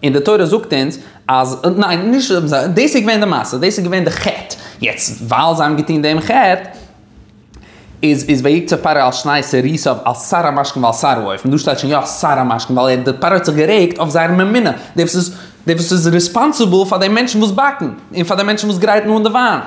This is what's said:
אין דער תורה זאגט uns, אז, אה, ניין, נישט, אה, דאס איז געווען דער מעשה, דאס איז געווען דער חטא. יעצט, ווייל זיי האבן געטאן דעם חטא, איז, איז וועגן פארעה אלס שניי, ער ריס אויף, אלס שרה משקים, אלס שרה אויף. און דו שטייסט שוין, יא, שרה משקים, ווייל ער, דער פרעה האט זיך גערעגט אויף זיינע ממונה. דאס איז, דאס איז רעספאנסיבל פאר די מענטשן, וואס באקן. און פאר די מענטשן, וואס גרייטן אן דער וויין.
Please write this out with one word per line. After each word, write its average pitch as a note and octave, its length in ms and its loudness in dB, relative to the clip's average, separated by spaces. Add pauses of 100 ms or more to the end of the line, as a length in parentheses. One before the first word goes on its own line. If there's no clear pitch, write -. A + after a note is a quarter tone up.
אין C#3 100 2
דער C#3+ 80 2
תורה G#3 240 2
זאגט G3+ 280 -2
uns, C3+ 220 -2 (320)
אז, C3 380 0
אה, E3+ 40 4
ניין, F#3 420 0
נישט, B3+ 200 0
אה, D3+ 360 0
דאס A3+ 280 2
איז - 0 -
געווען A3 240 2
דער G#3 100 0
מעשה, B2+ 280 -2
דאס F#3+ 200 0
איז G3 60 -2
געווען F3+ 200 -2
דער - 100 -2
חטא. - 420 -6 (260)
יעצט, - 460 -4
ווייל C#3+ 280 2
זיי D#3+ 100 0
האבן D3+ 120 0
געטאן D3+ 240 0
דעם D#3 180 0
חטא, G3 500 0 (1300)
איז, D3 260 2
איז C#3 120 2
וועגן D#3+ 400 2
פארעה D3 260 2
אלס B2+ 80 -2
שניי, C#3+ 260 -2 (120)
ער B2+ 100 2
ריס D3+ 240 0
אויף, B2 100 0 (100)
אלס - 220 -4
שרה E3+ 220 2
משקים, C#3 340 -2
אלס A2+ 160 0
שרה B2 220 0
אויף. G2 220 -6
און C3 60 2
דו D3+ 80 2
שטייסט D3 220 -2
שוין, C#3+ 120 -2
יא, C#3+ 120 0
שרה C#3 380 0
משקים, B2 340 -2
ווייל B2+ 220 2
ער, B2+ 60 -4
דער C3 140 0
פרעה E3+ 140 2
האט F#3 120 0
זיך D#3 100 0
גערעגט F3 440 2
אויף D#3+ 100 0
זיינע E3+ 340 2
ממונה. G#3 280 2 (240)
דאס E3+ 200 0
איז, F3+ 200 -2 (320)
דאס E3+ 240 0
איז E3+ 160 2
רעספאנסיבל F#3 680 2 (120)
פאר F#3+ 80 0
די F#3+ 100 0
מענטשן, A3+ 320 0
וואס G#3+ 120 2
באקן. C4 380 -2 (260)
און F3 80 -2
פאר F#3 140 0
די G3+ 60 0
מענטשן, G#3+ 240 -2
וואס G3+ 120 0
גרייטן G#3+ 300 2
אן G#3+ 140 2
דער A3 80 0
וויין. A3+ 360 0